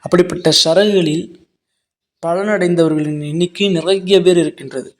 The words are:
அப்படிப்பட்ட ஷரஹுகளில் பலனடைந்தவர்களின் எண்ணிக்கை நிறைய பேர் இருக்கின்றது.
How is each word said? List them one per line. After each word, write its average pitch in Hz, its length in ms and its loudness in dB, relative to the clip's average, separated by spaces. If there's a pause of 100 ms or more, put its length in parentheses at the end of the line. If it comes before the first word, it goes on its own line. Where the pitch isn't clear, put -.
அப்படிப்பட்ட 175 500 0
ஷரஹுகளில் 170 720 2 (960)
பலனடைந்தவர்களின் 165 960 0
எண்ணிக்கை 175 480 -4
நிறைய 185 520 0
பேர் 175 160 4
இருக்கின்றது. 139 520 -4 (100)